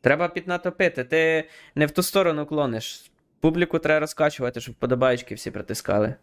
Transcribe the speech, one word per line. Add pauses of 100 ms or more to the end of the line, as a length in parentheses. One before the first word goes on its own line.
Треба
піднатопити,
ти (260)
не
в
ту
сторону
клониш. (280)
Публіку
треба
розкачувати,
щоб
вподобаєчки
всі
притискали.